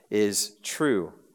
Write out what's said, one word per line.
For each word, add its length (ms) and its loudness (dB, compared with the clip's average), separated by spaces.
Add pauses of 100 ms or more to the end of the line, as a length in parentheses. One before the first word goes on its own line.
(100)
is 520 0
true. 520 -2 (200)